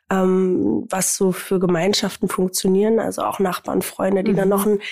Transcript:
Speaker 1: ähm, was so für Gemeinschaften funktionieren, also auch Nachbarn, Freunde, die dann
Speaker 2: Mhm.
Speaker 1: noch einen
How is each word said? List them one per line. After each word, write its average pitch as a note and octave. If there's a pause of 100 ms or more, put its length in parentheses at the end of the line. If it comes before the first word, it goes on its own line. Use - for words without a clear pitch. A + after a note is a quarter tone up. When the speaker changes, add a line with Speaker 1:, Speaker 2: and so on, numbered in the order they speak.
(120)
Speaker 1:
ähm, F#3+
was F#3
so F#3+
für F#3
Gemeinschaften F#3
funktionieren, F#3+
also -
auch -
Nachbarn, F#3
Freunde, F#3+
die G#3+
dann F#3+
Speaker 2:
Mhm. F#3+
Speaker 1:
noch G3+
einen G#3 (120)